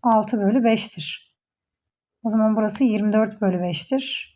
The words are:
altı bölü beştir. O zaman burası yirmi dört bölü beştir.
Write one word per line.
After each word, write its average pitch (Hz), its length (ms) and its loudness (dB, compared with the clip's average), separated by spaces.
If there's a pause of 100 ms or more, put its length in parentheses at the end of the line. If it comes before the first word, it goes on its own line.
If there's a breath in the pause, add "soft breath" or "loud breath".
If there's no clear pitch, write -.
altı 220 380 2
bölü 220 220 2
beştir. - 720 -2 (880)
O 226 60 -2
zaman 220 260 2
burası 214 280 0
yirmi 208 300 2
dört 214 280 0
bölü 185 200 0
beştir. - 720 -6